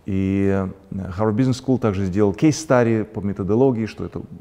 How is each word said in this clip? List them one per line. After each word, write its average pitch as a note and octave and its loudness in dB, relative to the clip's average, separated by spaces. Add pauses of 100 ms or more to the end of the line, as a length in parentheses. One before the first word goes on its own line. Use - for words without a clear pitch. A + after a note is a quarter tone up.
и, G2 0
э, G2 0 (220)
Harvard G2 -2
Business C3 0
School B2+ 0
также G2+ 0
сделал G2 2
case D#3 4
study A2+ 2
по - -10
методологии, G#2+ 0
что F2+ -10
это F2+ -10 (200)